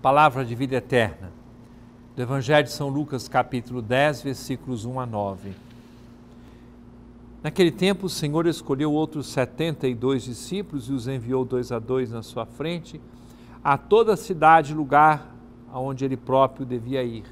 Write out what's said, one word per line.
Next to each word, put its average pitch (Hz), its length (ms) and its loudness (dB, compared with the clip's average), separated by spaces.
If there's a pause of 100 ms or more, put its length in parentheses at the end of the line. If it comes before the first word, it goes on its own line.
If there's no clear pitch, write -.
Palavra 135 380 4
de 117 100 -6
vida 131 220 -2
eterna. 110 560 0 (800)
Do 131 60 -6
Evangelho 135 420 2
de - 80 -6
São 147 160 -6
Lucas, 139 400 -6
capítulo 123 540 -2
dez, 127 400 0
versículos 127 640 -8
um 127 160 -6
a 127 40 -6
nove. 98 480 -6 (1900)
Naquele 156 280 2
tempo, 190 340 0
o 175 40 -4
Senhor 160 380 -2
escolheu 147 460 -2
outros 151 340 -2
setenta 143 580 -2
e 127 80 0
dois 123 300 0
discípulos 131 640 -8
e 139 60 -4
os 123 160 -4
enviou 131 340 -2
dois 123 300 -4
a 117 60 -4
dois 123 300 -2
na 113 140 -10
sua 117 220 -8
frente 165 560 -10 (600)
a 143 160 4
toda 214 360 4
a - 20 4
cidade 156 560 6
e 151 40 -6
lugar 151 600 4 (380)
aonde 131 320 -4
ele 131 100 -2
próprio 131 500 2
devia 123 380 -4
ir. 113 280 -8